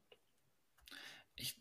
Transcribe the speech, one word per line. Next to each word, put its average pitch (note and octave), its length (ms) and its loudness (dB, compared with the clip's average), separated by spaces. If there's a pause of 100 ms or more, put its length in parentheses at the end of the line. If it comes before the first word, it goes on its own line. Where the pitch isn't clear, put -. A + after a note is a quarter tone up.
(1400)
Ich, - 200 6